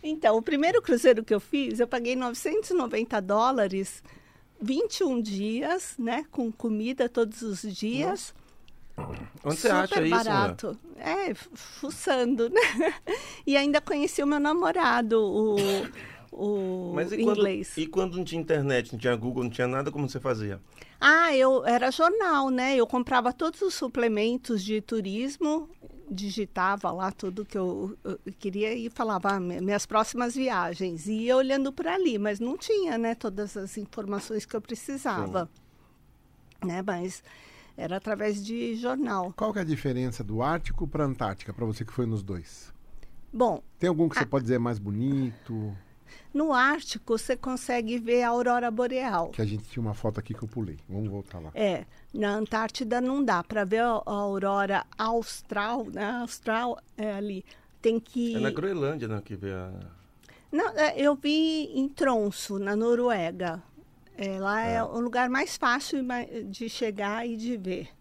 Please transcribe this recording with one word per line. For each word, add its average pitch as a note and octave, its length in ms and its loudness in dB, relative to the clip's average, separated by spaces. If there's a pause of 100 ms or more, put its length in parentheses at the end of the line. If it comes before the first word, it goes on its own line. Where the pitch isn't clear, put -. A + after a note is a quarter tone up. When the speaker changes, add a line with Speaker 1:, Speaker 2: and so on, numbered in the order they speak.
Speaker 1:
Então, D#4 340 4
o A3+ 40 2
primeiro D#4+ 400 4
cruzeiro A#3+ 420 6
que A3 100 2
eu G3+ 60 4
fiz, A#3+ 400 -2
eu A#3+ 80 4
paguei A#3+ 280 -2
novecentos B3+ 540 -2
e F#4 40 0
noventa A#3 460 0
dólares, G3+ 840 2 (580)
vinte C4+ 380 0
e G4+ 40 4
um B3+ 180 2
dias, A3 760 -2
né? B3 340 -2
Com A#3 200 -2
comida A#3 580 -2
todos A3+ 320 0
os G#3 200 -6
dias. B3+ 720 -4 (600)
Speaker 2:
Nossa. - 220 -8 (260)
Onde D3+ 140 -2
você B3 100 2
Speaker 1:
Super G#3+ 40 8 (120)
Speaker 2:
acha G4 180 2
isso, D#3+ 140 4
Ana? A3+ 80 4
Speaker 1:
barato. G3+ 560 0 (180)
É, F4 360 -2
fu-, - 220 -12
fuçando, B3 960 0
né? G#4+ 120 6
<laughs> - 840 0
E C#4 120 4
ainda C#4+ 220 6
conheci D4 440 0
o C#4+ 40 2
meu D4 120 2
namorado, D4 800 4
o, G#3+ 340 2 (760)
o F#3 640 -2
Speaker 2:
Mas F3 160 0
e G#3+ 120 0
quando, G#3 140 6
Speaker 1:
inglês. G3+ 400 0
Speaker 2:
e D#3+ 100 -2
quando F3+ 300 -2
não F#3 60 -2
tinha E3 180 -4
internet, C#3 520 2
não A2+ 60 -6
tinha B2 160 2
Google, B2 280 -2
não A#2+ 80 -2
tinha B2 160 0
nada, C#3 240 -2
como C#3+ 180 -2
você C3+ 100 -6
fazia? G#2+ 400 -2 (400)
Speaker 1:
Ah, D#4 360 8
eu, C4 300 6
era B3 260 4
jornal, E4 580 4
né? B3+ 260 2
Eu A#3+ 120 6
comprava B3 440 2
todos E4 300 -2
os F#4+ 120 2
suplementos A#3 880 0
de G#3+ 180 0
turismo C4+ 880 -2 (400)
digitava F#3+ 840 -2
lá F#3+ 200 -2
tudo G3 340 -6
que - 120 -8
eu, F#3+ 460 -4
eu F#3+ 160 -8 (200)
queria G#3 340 -2
e A#3+ 160 -6
falava, G#3 440 -2
"Ah, G3 60 0
mi-, F3 220 -4
minhas G3+ 240 0
próximas A#3 500 0
viagens." F3+ 720 -2
E G#3+ 60 -2 (120)
ia B3 120 4
olhando C4+ 360 2
por E4 140 -4
ali, E4+ 300 2
mas G3+ 220 0
não B3 180 -2
tinha, F#4 400 0
né, A#3 180 0
todas G#3 420 -6
as G3 200 -8
informações G#3 680 -4
que - 100 -10
eu G#3+ 60 -2
precisava. G3+ 880 -4 (1120)
Speaker 2:
Sim. F#3+ 60 -2
Speaker 1:
Né, F3 140 -2
mas F#3 420 -4 (520)
era F#3+ 220 -4
através G#3 460 -2
de A#3 320 -4
jornal. A#3 600 -2
Speaker 3:
Qual G#3+ 160 0
que G#3 60 -2
é - 20 -2
a F3 40 -2
diferença B2+ 580 -2
do G#2+ 180 -2
Ártico D#3+ 460 0
pra D3+ 180 0
Antártica, A2+ 480 -2
pra A#2 120 -4
você A2 200 -4
que - 80 -14
foi B2 120 0
nos A2 180 0
dois? - 500 -10 (580)
Speaker 1:
Bom, A3+ 300 2 (160)
Speaker 3:
Tem F3 120 2
algum D#3+ 200 4
que - 80 -4
você B3+ 60 2
Speaker 1:
a A#2+ 40 0
Speaker 3:
pode C3+ 180 0
dizer B2 140 2
mais A#2 200 0
bonito? A2 960 -2 (580)
Speaker 1:
No D4+ 200 2
Ártico, B3+ 640 2
você B3 180 0
consegue A#3+ 640 -2
ver A#3+ 240 4
a A#3+ 60 2
aurora A#3+ 420 2
boreal. A#3+ 580 0
Speaker 3:
Que - 120 -4
a A2 40 2
gente G#2+ 200 -4
tinha - 180 -8
uma G#2+ 100 -2
foto A2 260 -2
aqui A2 140 -8
que - 80 -8
eu A2+ 60 -8
pulei. G2+ 300 -6 (100)
Vamos G2+ 220 -4
voltar F#2+ 300 -8
lá. D#2 140 -12
Speaker 1:
É, G3 320 -2 (280)
na G#3 220 0
Antártida A3 640 -2
não C4 220 0
dá F#3 200 2
pra G#3 220 -2
ver A3 160 2
a, A#3 240 2
a - 80 -4
aurora G3 720 0 (120)
austral, A3+ 960 -2
né? G3+ 120 -4 (160)
Austral A#3 580 -2 (180)
é G#3+ 160 -2
ali. G3+ 300 -6 (380)
Tem A3+ 180 4
que A#3 360 -2
Speaker 2:
É A3 40 0
na G#3+ 100 2
Groenlândia, D#3 580 -2
né, G#2+ 160 -4
que G#2 120 -10
vê F#2+ 160 -6
a F#2 220 -8 (800)
Speaker 1:
Não, F4+ 180 0
é, D4+ 300 2
eu C#4+ 160 6
vi D#4 500 0 (120)
em C4+ 120 0
Tromsø, A3 680 0
na G3+ 180 -2
Noruega. F#3 840 0 (540)
É, F#3+ 240 -6
lá G3+ 260 0
é A#3 100 0
Speaker 2:
É. A3+ 80 2
Speaker 1:
o - 160 -4
lugar B3 300 0
mais C4+ 280 -2
fácil C4+ 420 0
ima-, B3 260 -4 (200)
de G3 240 -8
chegar G#3+ 580 -2
e A#3 80 -4
de A#3 220 -4
ver. F#3 320 -6 (120)